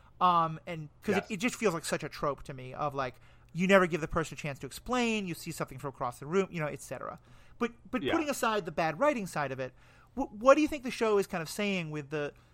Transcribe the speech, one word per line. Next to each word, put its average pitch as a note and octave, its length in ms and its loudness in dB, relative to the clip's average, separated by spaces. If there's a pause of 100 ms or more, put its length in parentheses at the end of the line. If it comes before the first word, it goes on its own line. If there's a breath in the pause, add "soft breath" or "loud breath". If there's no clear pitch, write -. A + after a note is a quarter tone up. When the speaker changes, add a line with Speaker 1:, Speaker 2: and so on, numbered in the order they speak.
(220 soft breath)
Speaker 1:
Um, E3 440 4
and D#3 240 -8 (140)
'cause G3 120 2
Speaker 2:
Yes. - 140 -2
Speaker 1:
it, A3 60 -6
it - 20 -4
just A#3 180 0
feels G3 180 2
like E3 120 -4
such E3 180 -4
a C#3+ 60 -6
trope - 340 -4
to D3 100 -10
me B2+ 200 -12
of, C#3+ 220 -4
like, C3 200 -4 (380 soft breath)
you F3+ 140 0
never F#3+ 180 10
give D#3 160 -2
the D#3+ 60 -4
person D#3+ 280 -4
a - 20 -14
chance C#3 220 -8
to D3 60 -12
explain, A3+ 640 -2
you E3 80 -6
see - 160 -12
something D3 260 -8
from C#3 120 -8
across B2 300 -6
the C3+ 60 -12
room, F#3 240 2
you E3+ 100 -8
know, D3+ 80 -2
et C#3 140 -8
cetera. - 380 -10 (400 soft breath)
But, A#3 120 0 (200)
but B3+ 100 -2
Speaker 2:
Yeah. - 120 0
Speaker 1:
putting D#4+ 160 2
aside A3 360 0
the D#3+ 60 -8
bad D#3+ 280 -2
writing G#3 280 2
side C#3+ 240 -4
of C3 80 -8
it, B2+ 140 -6 (420 soft breath)
wh-, - 160 -4 (100)
what C4+ 140 10
do D4+ 60 4
you D4+ 60 4
think D4 160 -6
the B3+ 80 -4
show G#3+ 280 4
is F#3+ 80 2
kind F3 140 -4
of D#3 80 -8
saying F#3+ 420 -2
with D3 180 -6
the, D3 240 -4 (200 soft breath)